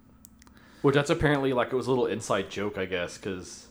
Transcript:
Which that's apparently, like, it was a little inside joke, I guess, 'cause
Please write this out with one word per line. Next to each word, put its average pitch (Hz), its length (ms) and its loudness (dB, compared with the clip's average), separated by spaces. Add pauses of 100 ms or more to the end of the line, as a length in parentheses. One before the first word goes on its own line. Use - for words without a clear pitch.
(800)
Which 139 140 4
that's 147 160 2
apparently, 147 420 2
like, 123 220 0
it - 20 4
was 117 120 -2
a - 20 4
little 123 160 2
inside 104 420 -2
joke, 104 300 -4
I 95 80 -2
guess, 90 320 -4
'cause - 520 -10